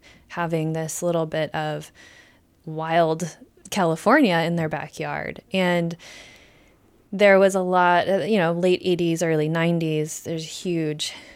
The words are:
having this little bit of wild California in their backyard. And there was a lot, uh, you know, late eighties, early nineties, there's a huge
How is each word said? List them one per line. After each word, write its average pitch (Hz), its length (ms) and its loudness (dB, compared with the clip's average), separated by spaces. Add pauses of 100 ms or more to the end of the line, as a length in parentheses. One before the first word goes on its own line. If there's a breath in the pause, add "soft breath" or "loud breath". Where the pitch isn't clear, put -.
(300 soft breath)
having 160 440 -4
this 160 300 -6
little 170 220 0
bit 156 280 -4
of 151 380 -8 (720 loud breath)
wild 160 720 -2 (320)
California 190 680 2
in 165 180 0
their 165 140 -2
backyard. 147 720 -10 (120)
And 175 420 0 (1160 loud breath)
there 196 260 6
was 190 160 6
a 196 80 0
lot, 180 480 4
uh, 196 100 2
you 202 180 0
know, 170 160 2
late 180 300 2
eighties, 170 380 0
early 156 280 0
nineties, 165 720 0
there's 160 220 -8
a 156 40 -14
huge 156 680 -4 (220 loud breath)